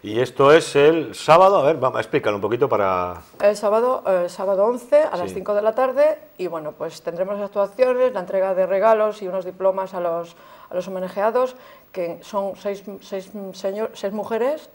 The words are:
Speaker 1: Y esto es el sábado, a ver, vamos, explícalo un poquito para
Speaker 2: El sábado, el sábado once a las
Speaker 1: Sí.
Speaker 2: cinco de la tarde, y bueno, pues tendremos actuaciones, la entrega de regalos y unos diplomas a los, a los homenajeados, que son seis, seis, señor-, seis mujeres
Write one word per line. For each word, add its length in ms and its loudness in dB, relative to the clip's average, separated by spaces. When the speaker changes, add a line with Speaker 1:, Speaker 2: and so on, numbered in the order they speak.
Speaker 1:
Y 200 -4
esto 320 4
es 240 4
el 380 4
sábado, 440 6
a 60 2
ver, 120 4
vamos, 240 0
explícalo 360 0
un 40 -6
poquito 280 0
para 480 0
Speaker 2:
El 160 2
sábado, 500 0
el 240 0
sábado 340 -2
once 380 2
a 140 -2
las 140 -4
Speaker 1:
Sí. 40 -12
Speaker 2:
cinco 200 -4
de 60 0
la 140 0
tarde, 460 0
y 80 -6
bueno, 260 -8
pues 300 -10
tendremos 380 -4
actuaciones, 720 0
la 80 -6
entrega 340 -2
de 120 2
regalos 560 2
y 60 -8
unos 160 -6
diplomas 480 -2
a 80 -8
los, 360 -6
a 40 -12
los 120 -4
homenajeados, 720 -2
que 320 -8
son 340 -6
seis, 280 -8
seis, 320 -12
señor-, 420 -6
seis 180 -8
mujeres 640 -4